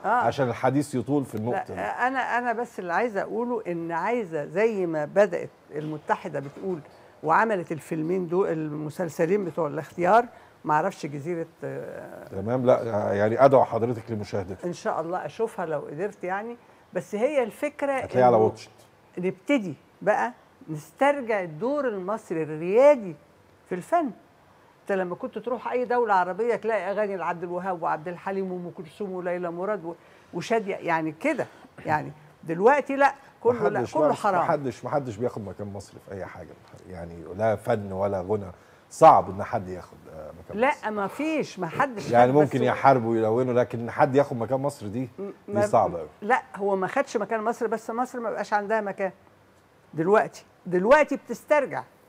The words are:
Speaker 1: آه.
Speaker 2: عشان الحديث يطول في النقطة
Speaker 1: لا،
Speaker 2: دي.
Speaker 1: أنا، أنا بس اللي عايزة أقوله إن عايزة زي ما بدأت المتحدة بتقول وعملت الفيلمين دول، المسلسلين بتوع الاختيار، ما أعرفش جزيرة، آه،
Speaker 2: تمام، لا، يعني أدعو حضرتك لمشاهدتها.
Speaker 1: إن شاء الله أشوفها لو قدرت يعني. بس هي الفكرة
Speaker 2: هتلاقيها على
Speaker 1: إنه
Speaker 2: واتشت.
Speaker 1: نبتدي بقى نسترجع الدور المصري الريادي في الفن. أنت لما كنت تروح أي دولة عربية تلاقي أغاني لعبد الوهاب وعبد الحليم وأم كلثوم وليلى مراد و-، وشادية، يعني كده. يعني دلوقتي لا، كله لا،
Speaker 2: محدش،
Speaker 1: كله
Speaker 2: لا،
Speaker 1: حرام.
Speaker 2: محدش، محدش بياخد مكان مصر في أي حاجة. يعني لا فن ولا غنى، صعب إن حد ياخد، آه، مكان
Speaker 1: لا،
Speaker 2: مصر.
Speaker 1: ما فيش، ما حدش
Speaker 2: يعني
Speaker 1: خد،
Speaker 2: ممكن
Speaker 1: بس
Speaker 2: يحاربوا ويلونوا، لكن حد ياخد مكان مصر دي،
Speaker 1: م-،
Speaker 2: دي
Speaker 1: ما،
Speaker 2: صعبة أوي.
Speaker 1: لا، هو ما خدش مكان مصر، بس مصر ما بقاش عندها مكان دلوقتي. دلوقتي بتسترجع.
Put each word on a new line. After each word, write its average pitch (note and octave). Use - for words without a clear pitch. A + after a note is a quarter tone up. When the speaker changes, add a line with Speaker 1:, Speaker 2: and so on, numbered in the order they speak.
Speaker 1:
آه. -
Speaker 2:
عشان C#3
الحديث C3
يطول C3
في -
النقطة A2+
Speaker 1:
لا، -
Speaker 2:
دي. G#3
Speaker 1:
أنا، C4
أنا A#3+
بس A#3
اللي F#3
عايزة G3+
أقوله A3+
إن E3+
عايزة E3+
زي G3
ما D#3
بدأت E3
المتحدة D#3
بتقول D#3
وعملت F3+
الفيلمين E3+
دول، F3+
المسلسلين D#3+
بتوع D#3+
الاختيار، F3
ما D#3
أعرفش E3+
جزيرة، D#3
آه، -
Speaker 2:
تمام، A2+
لا، B2
يعني G#2+
أدعو C3
حضرتك A#2
لمشاهدتها. G2+
Speaker 1:
إن F3
شاء E3+
الله E3
أشوفها G3
لو D#3
قدرت F#3
يعني. G#3
بس F3+
هي C4
الفكرة C#4+
Speaker 2:
هتلاقيها B2+
على A#2+
Speaker 1:
إنه A2
Speaker 2:
واتشت. -
Speaker 1:
نبتدي F#3
بقى A3
نسترجع A3+
الدور A#3
المصري F#3+
الريادي G3
في F#3
الفن. C#4
أنت -
لما F#3
كنت B3
تروح A#3
أي B3
دولة A#3
عربية F#3
تلاقي G3+
أغاني G3+
لعبد E3+
الوهاب F3+
وعبد D#3
الحليم F#3+
وأم F3
كلثوم F#3+
وليلى F3
مراد F3+
و-، E3+
وشادية، G3
يعني D#3+
كده. B3
يعني D3+
دلوقتي B3
لا، C4+
كله -
لا، G#3
Speaker 2:
محدش، -
Speaker 1:
كله -
Speaker 2:
لا، -
Speaker 1:
حرام. F#3
Speaker 2:
محدش، C#3+
محدش B2+
بياخد A2+
مكان G2
مصر G2
في G2
أي F#2
حاجة. E2
يعني E2+
لا A2
فن G#2
ولا G2
غنى، G2+
صعب A#2
إن G2
حد G2+
ياخد، -
آه، D3+
مكان F#3
Speaker 1:
لا، B3+
Speaker 2:
مصر. B3
Speaker 1:
ما G3+
فيش، C#4+
ما F3
حدش G3
Speaker 2:
يعني A#2+
Speaker 1:
خد، C#3
Speaker 2:
ممكن C#3+
Speaker 1:
بس B2
Speaker 2:
يحاربوا B2
ويلونوا، A2+
لكن A#2
حد C3
ياخد C#3
مكان A#2
مصر C#3
دي، A#2
Speaker 1:
م-، -
Speaker 2:
دي G3+
Speaker 1:
ما، G3+
Speaker 2:
صعبة F3
أوي. D#3
Speaker 1:
لا، A3+
هو G3
ما F#3+
خدش C4+
مكان A3
مصر، A3+
بس A3
مصر B3
ما A3+
بقاش F#3+
عندها G#3
مكان G3
دلوقتي. E3
دلوقتي A#3+
بتسترجع. A3